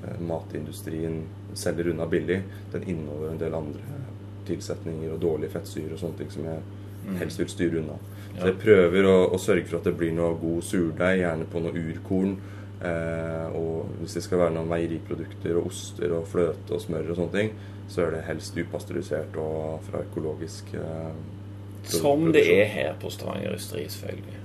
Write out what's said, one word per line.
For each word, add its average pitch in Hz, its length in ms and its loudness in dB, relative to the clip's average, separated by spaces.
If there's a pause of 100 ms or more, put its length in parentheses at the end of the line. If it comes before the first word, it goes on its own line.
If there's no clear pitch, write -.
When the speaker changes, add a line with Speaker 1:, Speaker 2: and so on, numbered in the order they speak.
Speaker 1:
eh, - 160 -6
matindustrien 80 1000 -4 (320)
selger 85 380 0
unna 80 160 -2
billig, 87 340 2 (300)
den - 120 -4
inneholder 78 480 -4
en 82 60 -4
del 80 160 -2
andre 76 280 -4 (680)
tilsetninger 80 680 -4
og 80 60 -4
dårlige 78 320 2
fettsyrer 80 420 -6
og 80 60 -8
sånne 82 180 -4
ting 76 140 -8
som 73 140 -6
jeg 80 160 -4 (460)
Speaker 2:
Mm. 95 100 -4
Speaker 1:
helst 80 220 -4
vil 85 80 0
styre 82 320 0
unna. 76 140 -4 (420)
Speaker 2:
Ja. 90 60 -6
Speaker 1:
Så 90 40 0
jeg 95 140 2
prøver 95 460 10
å, 92 280 10
å - 60 2
sørge 92 280 4
for 82 100 0
at - 80 -2
det 82 120 4
blir 82 160 2
noe 85 220 4
god 82 280 0
surdeig, 90 560 2
gjerne 80 260 2
på 85 140 -4
noe 82 140 0
urkorn. 92 640 0 (420)
Eh, 82 760 -2
og 80 340 -2 (120)
hvis 82 120 -6
det 85 100 -4
skal 92 160 0
være 85 140 6
noen 82 160 -2
meieriprodukter 85 880 -2
og 87 100 2
oster - 460 -4
og 82 140 -2
fløte 82 440 0
og 73 100 0
smør 78 280 -4
og 85 80 -2
sånne 85 140 0
ting, 104 180 2 (400)
så 87 180 2
er 78 40 0
det 80 140 -4
helst 80 300 -6
upasteurisert - 800 -4
og 78 480 -4
fra 82 160 -6
økologisk, 78 760 -6
eh, 80 360 -6 (720)
Speaker 2:
Som - 180 -2
Speaker 1:
produksjon. 147 320 4
Speaker 2:
det 147 140 8
er 95 180 8
her 78 340 -2
på 90 120 -6
Stavanger - 440 -4
Ysteri, - 300 -6
selvfølgelig. 98 600 -10